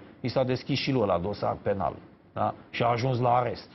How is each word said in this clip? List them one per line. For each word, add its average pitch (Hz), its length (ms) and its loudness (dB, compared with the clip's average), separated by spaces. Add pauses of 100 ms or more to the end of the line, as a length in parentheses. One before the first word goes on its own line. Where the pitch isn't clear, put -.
(220)
i 123 60 -4
s-a 131 160 2
deschis 127 360 -2
și - 120 -2
lui 127 100 2
ăla 95 160 2
dosar 101 440 -2
penal, 98 340 -2 (380)
da? 107 200 -2 (160)
Și - 140 -2
a 120 40 4
ajuns 120 320 0
la 120 160 4
arest. 120 400 -2